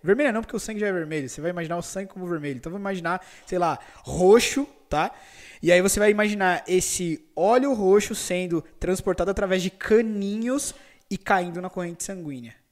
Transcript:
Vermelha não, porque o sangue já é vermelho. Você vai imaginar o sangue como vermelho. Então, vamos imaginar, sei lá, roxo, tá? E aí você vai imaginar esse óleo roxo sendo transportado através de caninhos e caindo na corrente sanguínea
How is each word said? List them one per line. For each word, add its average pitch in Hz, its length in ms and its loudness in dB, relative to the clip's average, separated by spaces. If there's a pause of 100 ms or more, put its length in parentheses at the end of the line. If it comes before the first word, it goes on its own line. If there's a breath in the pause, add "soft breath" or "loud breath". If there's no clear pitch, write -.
Vermelha 226 300 2
não, 220 80 -2
porque 220 160 -10
o 196 40 -4
sangue 214 200 -8
já 208 60 -2
é 196 60 -2
vermelho. 156 360 -4
Você 147 140 -12
vai 170 80 -2
imaginar 170 260 -6
o 170 60 -6
sangue 190 260 -10
como 185 180 -12
vermelho. 147 300 -6
Então, 151 160 -12
vamos 202 100 -10
imaginar, 180 380 -4 (240 loud breath)
sei 185 140 -4
lá, 165 200 0 (180 loud breath)
roxo, 190 680 4 (220)
tá? 151 220 -2 (520 loud breath)
E 165 80 4
aí 180 120 8
você 196 180 2
vai 208 100 6
imaginar 208 560 0
esse 175 600 -2 (100)
óleo 254 380 4
roxo 202 400 4
sendo 180 500 -4 (160 loud breath)
transportado 180 500 0
através 190 320 0
de 185 60 -2
caninhos 220 1040 0 (360 loud breath)
e 196 60 -6
caindo 180 440 -2
na 185 100 -8
corrente 170 340 -8
sanguínea 143 500 -12 (180)